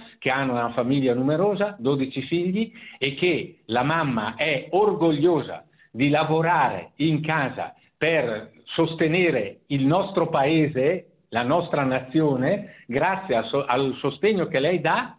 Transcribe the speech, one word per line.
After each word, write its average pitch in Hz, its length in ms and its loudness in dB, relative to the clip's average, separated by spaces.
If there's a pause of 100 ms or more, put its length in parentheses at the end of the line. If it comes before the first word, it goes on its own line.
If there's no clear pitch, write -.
(180)
che - 120 -4
hanno 131 240 0
una 117 180 -2
famiglia 127 420 0
numerosa, 185 640 0
dodici 131 440 -2
figli, 185 500 -2 (260)
e 139 180 -2
che 147 500 -2
la 120 180 0
mamma 135 520 0
è 151 360 -2
orgogliosa 165 960 2 (260)
di 135 180 0
lavorare 151 840 2
in 147 260 0
casa 139 540 -4 (220)
per 127 540 -2 (120)
sostenere 160 1040 0
il 139 180 0
nostro 170 440 2
paese, 156 760 2 (220)
la 117 140 -2
nostra 143 400 0
nazione, 135 920 0 (100)
grazie 165 500 -2
al - 120 0
so-, 139 180 -2
al 131 340 0
sostegno 170 480 0
che 135 120 -2
lei 160 200 0
dà 190 400 -2